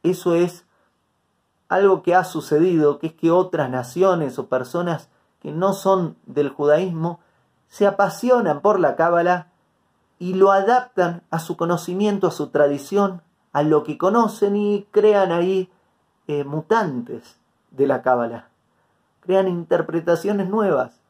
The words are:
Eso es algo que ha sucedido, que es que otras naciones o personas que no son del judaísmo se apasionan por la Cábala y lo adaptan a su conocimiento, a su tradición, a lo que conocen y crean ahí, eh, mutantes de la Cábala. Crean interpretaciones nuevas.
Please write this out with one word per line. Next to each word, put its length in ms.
Eso 320
es 320
algo 340
que 120
ha 100
sucedido, 720
que 100
es 60
que 160
otras 400
naciones 680
o 100
personas 600
que 100
no 220
son 440
del 240
judaísmo 680
se 180
apasionan 760
por 180
la 160
Cábala 540
y 160
lo 180
adaptan 760
a 100
su 160
conocimiento, 720
a 20
su 180
tradición, 760
a 100
lo 200
que 160
conocen 560
y 380
crean 400
ahí, 380
eh, 160
mutantes 960
de 140
la 160
Cábala. 460
Crean 280
interpretaciones 1000
nuevas. 600